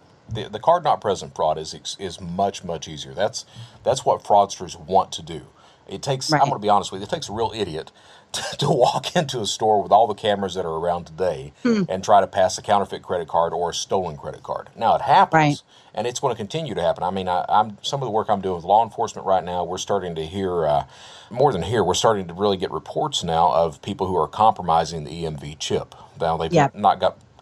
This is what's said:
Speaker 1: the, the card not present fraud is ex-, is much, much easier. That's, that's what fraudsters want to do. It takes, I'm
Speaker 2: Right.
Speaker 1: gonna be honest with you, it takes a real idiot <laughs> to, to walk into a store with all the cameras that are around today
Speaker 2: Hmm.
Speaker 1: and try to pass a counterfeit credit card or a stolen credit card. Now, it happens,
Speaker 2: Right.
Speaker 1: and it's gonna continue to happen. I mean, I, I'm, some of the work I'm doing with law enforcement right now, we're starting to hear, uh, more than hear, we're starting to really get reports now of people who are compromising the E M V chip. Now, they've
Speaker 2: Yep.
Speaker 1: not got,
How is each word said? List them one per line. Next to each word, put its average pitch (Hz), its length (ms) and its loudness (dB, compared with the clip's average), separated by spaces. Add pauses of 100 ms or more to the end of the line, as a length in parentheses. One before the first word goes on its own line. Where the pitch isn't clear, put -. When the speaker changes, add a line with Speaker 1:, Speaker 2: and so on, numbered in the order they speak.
(280)
Speaker 1:
the, 113 200 -8
the 107 100 -8
card 170 240 4
not 131 180 0
present 82 360 -2
fraud 78 200 2
is 78 160 -8
ex-, - 280 -12
is 92 200 -8
much, 95 440 -4
much 82 240 -8
easier. 67 260 -12
That's, 101 300 -4 (400)
that's 127 200 0
what - 200 0
fraudsters 95 520 2
want 90 360 0
to - 100 -10
do. 78 200 -12 (460)
It - 140 -12
takes, 135 300 -4
I'm 147 80 4
Speaker 2:
Right. 139 80 4
Speaker 1:
gonna 131 100 -2
be 104 100 -4
honest 101 220 4
with 95 100 -10
you, 101 60 -10
it - 40 -8
takes 170 180 -6
a 98 40 -10
real 113 220 -2
idiot 82 380 -6 (200)
<laughs> - 200 -20
to, - 100 -6 (160)
to 147 100 0
walk - 460 2
into 170 260 0
a - 60 -4
store 107 340 2
with 87 120 0
all 110 160 6
the 104 60 -2
cameras 98 400 -2
that 92 100 -4
are 80 100 -4
around 85 320 -2
today 78 460 -4 (100)
Speaker 2:
Hmm. 220 260 2
Speaker 1:
and 95 140 -4
try 101 180 6
to 98 60 4
pass 92 320 0
a - 40 -14
counterfeit 98 420 0
credit 87 240 -4
card 82 240 2
or 85 180 -2
a - 40 -6
stolen 90 420 -4
credit 71 260 -12
card. - 320 -8
Now, 113 220 2
it - 60 -2
happens, 151 600 4
Speaker 2:
Right. - 0 - (320)
Speaker 1:
and 107 140 -4
it's 123 100 -6
gonna 127 160 0
continue 113 400 -6
to 87 80 -4
happen. 85 220 0
I 90 80 0
mean, 95 160 -4
I, 90 200 0
I'm, 104 340 2
some 139 200 -4
of 127 40 -4
the 113 40 -4
work 104 180 0
I'm 101 120 2
doing 92 160 -2
with 82 80 -10
law 104 180 4
enforcement 110 460 -6
right 92 160 2
now, 90 180 -4
we're 87 160 -4
starting 92 380 -2
to 80 100 -4
hear, 90 400 -2
uh, 73 200 2 (440)
more 131 220 4
than 90 100 -2
hear, 104 220 0
we're 90 100 0
starting 104 320 2
to 82 80 -12
really 98 220 0
get - 160 -4
reports - 500 -4
now 82 300 2
of 80 280 0
people 95 280 -6
who 92 80 -2
are 78 100 0
compromising 82 800 2
the - 100 -12
E 85 100 -8
M 78 120 -6
V 147 180 -12
chip. - 400 -4 (260)
Now, 85 160 0
they've 82 160 -4
Speaker 2:
Yep. 143 220 4
Speaker 1:
not 98 240 2
got, - 200 0 (240)